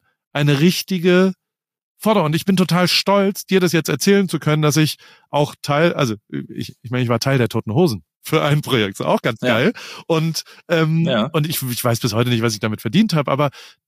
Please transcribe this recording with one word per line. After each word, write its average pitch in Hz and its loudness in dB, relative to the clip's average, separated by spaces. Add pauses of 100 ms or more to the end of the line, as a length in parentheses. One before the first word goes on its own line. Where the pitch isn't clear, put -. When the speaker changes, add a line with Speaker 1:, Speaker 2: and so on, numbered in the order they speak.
(340)
Speaker 1:
eine 147 2
richtige 180 2 (680)
Forderung. 202 2
Und 151 0
ich - -4
bin 190 2
total 180 2
stolz, 202 0
dir 190 2
das 175 2
jetzt 160 0
erzählen 196 2
zu 165 -4
können, 151 0
dass 151 2
ich 156 2 (340)
auch 143 -2
Teil, 156 2
also 113 0 (140)
ich, - -10
ich 107 -12
meine, 127 0
ich 117 -2
war 120 0
Teil 135 0
der 113 2
Toten 107 -6
Hosen 127 0 (180)
für 156 -2
ein 147 2
Projekt. 107 -2
Ist 131 -6
auch 185 0
ganz 120 -4
Speaker 2:
Ja. 127 -2
Speaker 1:
geil. 127 2 (340)
Und, 160 -2 (240)
ähm, 160 2
Speaker 2:
Ja. 120 -2
Speaker 1:
und 151 -4
ich, - -6
ich 123 -6
weiß 117 0
bis 120 -2
heute 117 0
nicht, 117 0
was 117 0
ich 107 -10
damit 107 -6
verdient 170 0
habe, 151 -2
aber 139 0 (380)